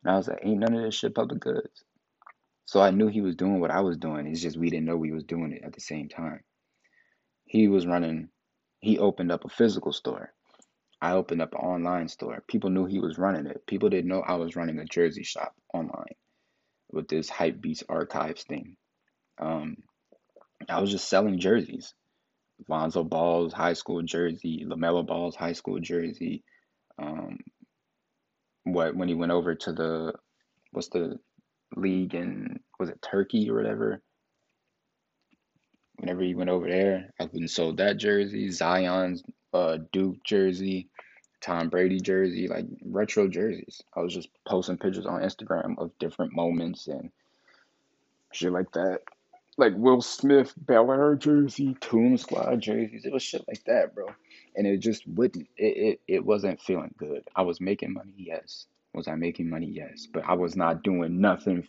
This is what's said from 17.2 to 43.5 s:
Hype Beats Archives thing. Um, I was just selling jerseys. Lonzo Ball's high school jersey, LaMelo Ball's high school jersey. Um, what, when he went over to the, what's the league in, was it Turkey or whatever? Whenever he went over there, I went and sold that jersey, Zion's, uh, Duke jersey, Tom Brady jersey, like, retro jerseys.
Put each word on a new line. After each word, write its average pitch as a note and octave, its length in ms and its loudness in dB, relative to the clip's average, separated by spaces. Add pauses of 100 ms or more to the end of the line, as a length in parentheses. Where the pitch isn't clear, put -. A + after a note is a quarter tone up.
Hype - 320 -2
Beats D#2+ 300 -6
Archives E2 540 -4
thing. - 340 -12 (640)
Um, D#2 380 -6 (920)
I F3+ 100 0
was G2+ 120 2
just - 180 -4
selling G2+ 300 4
jerseys. - 560 0 (720)
Lonzo D#2+ 360 0
Ball's E2+ 500 2
high E2+ 200 2
school E2+ 300 -4
jersey, E2 640 -2
LaMelo E2 400 0
Ball's E2 280 -4
high E2+ 180 -4
school - 260 -6
jersey. - 640 -6 (560)
Um, - 400 -10 (1200)
what, F2 320 0
when F2+ 120 -2
he F2 80 0
went E2+ 160 0
over F2 240 2
to E2 180 -8
the, D#2+ 400 -4 (580)
what's - 180 -8
the A2+ 280 -4 (580)
league F#2 400 0
in, F#2+ 440 -8 (180)
was F2 120 -4
it - 120 -14
Turkey G#2 480 0
or A2+ 60 0
whatever? A2 460 -2 (1900)
Whenever F2+ 260 -4
he F2+ 140 0
went F2+ 140 -2
over F2+ 180 0
there, F#2+ 520 0
I F2+ 40 -2
went E2 120 -8
and E2 140 -4
sold D#2+ 280 0
that G2+ 200 2
jersey, G2+ 540 2
Zion's, F2+ 720 0 (300)
uh, E2 240 2 (160)
Duke F#2+ 320 0
jersey, F#2+ 640 0 (520)
Tom E2+ 280 -2
Brady F#2 320 2
jersey, F#2 460 0
like, - 180 -4 (180)
retro G2 460 0
jerseys. F2+ 520 -4 (140)